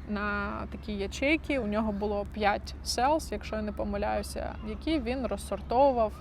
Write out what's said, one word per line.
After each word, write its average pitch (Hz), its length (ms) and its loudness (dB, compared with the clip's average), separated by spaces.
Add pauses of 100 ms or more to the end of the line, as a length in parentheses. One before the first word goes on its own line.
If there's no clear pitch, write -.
на 208 420 0 (220)
такій - 200 -8
ячейці 269 640 0
у 226 80 0
нього 214 260 2
було 202 400 0
п'ять 208 420 0 (100)
cells, 294 480 2
якщо 214 240 -4
я 214 60 -2
не 208 100 -4
помиляюся, 208 840 -2 (100)
в 214 60 -6
які 302 280 0
він 247 280 -2
розсортовував 226 960 4